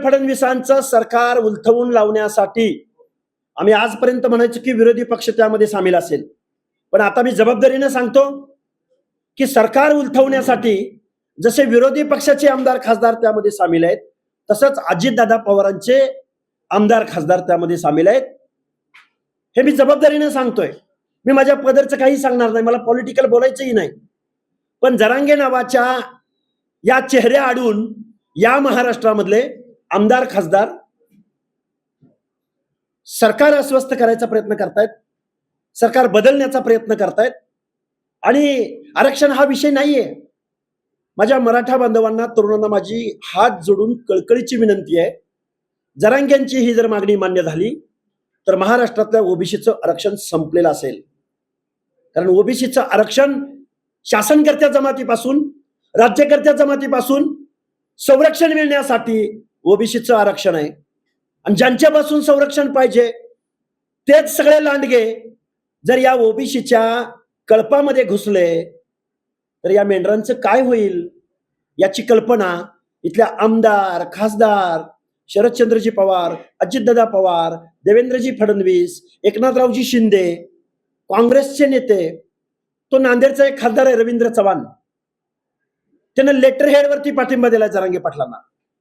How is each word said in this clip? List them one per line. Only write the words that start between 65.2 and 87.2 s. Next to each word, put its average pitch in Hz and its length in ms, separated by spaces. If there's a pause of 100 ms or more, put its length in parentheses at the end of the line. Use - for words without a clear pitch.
जर 262 120
या 262 160
ओबीसीच्या 226 960 (380)
कळपामध्ये 254 560
घुसले 180 760 (840)
तर 175 60
या 202 140
मेंढरांचं 202 500
काय 226 260
होईल 202 480 (720)
याची 190 240
कल्पना 214 600 (400)
इथल्या 202 240 (120)
आमदार, 202 720
खासदार 202 680 (480)
शरदचंद्रजी 226 640
पवार, 190 440 (260)
अजितदादा 226 440
पवार, 175 640 (180)
देवेंद्रजी 247 560
फडणवीस, 185 840
एकनाथरावजी 247 600
शिंदे, 202 500 (720)
काँग्रेसचे 277 580
नेते, 208 580 (680)
तो 269 60
नांदेडचा 269 460
एक 277 160
खासदार 240 260
आहे 254 100
रवींद्र 233 320
चव्हाण, 196 360 (1500)
त्यानं 269 160
लेटर 262 360
हेडवरती 285 420
पाठिंबा 254 380